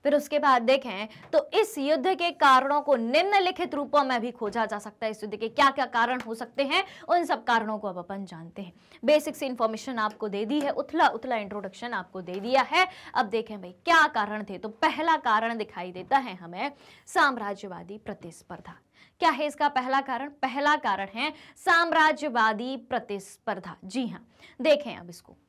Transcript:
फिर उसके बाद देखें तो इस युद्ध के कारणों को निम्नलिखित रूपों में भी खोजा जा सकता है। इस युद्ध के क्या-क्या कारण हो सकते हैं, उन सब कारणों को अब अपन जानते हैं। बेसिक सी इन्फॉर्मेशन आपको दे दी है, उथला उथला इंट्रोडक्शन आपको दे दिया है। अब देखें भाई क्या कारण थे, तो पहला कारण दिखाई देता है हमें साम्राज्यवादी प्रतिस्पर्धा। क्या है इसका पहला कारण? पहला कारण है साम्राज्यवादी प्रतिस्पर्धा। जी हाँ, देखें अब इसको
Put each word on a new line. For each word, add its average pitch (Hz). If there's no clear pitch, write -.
फिर 285
उसके 294
बाद 262
देखें 262
तो 294
इस 440
युद्ध 294
के 349
कारणों 277
को 285
निम्नलिखित 339
रूपों 285
में 254
भी 240
खोजा 220
जा 208
सकता 220
है। 220
इस 214
युद्ध 214
के 220
क्या-क्या 277
कारण 240
हो 226
सकते 247
हैं, 330
उन 349
सब 262
कारणों 220
को 208
अब 180
अपन 196
जानते 170
हैं। 175
बेसिक 302
सी 302
इन्फॉर्मेशन 226
आपको 214
दे 202
दी 294
है, 285
उथला 294
उथला 240
इंट्रोडक्शन 208
आपको 190
दे 180
दिया 247
है। 339
अब 240
देखें 220
भाई 180
क्या 330
कारण 214
थे, 196
तो 208
पहला 311
कारण 226
दिखाई 185
देता 185
है 240
हमें 185
साम्राज्यवादी 202
प्रतिस्पर्धा। 180
क्या 330
है 294
इसका 294
पहला 269
कारण? 269
पहला 277
कारण 202
है 294
साम्राज्यवादी 302
प्रतिस्पर्धा। 202
जी 233
हाँ, 175
देखें 294
अब 175
इसको -